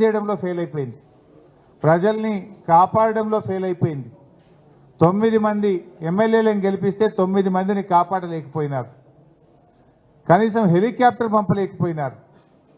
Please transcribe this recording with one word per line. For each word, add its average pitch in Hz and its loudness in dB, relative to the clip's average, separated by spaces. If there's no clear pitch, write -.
చేయడంలో 214 0
ఫెయిల్ 180 -4
అయిపోయింది, 143 -8
ప్రజల్ని 214 2
కాపాడడంలో 214 2
ఫెయిల్ 190 -4
అయిపోయింది. 147 -4
తొమ్మిది 208 4
మంది 208 0
ఎమ్మెల్యేలను 220 2
గెలిపిస్తే 196 -2
తొమ్మిది 190 2
మందిని 196 -2
కాపాడలేకపోయినారు, 160 -2
కనీసం 214 2
హెలికాప్టర్ 240 2
పంపలేకపోయినారు. 175 -4